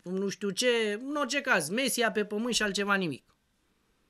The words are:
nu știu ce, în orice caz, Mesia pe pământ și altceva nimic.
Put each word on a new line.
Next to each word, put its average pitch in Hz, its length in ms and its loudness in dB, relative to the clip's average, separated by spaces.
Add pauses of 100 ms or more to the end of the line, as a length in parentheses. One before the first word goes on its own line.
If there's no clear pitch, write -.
nu 190 260 -2
știu 202 220 -4
ce, 226 560 2
în 285 80 -6
orice 285 260 0
caz, 220 280 2
Mesia 226 420 0
pe 208 140 0
pământ 214 300 -2
și - 80 2
altceva 202 320 2
nimic. 170 400 -2 (760)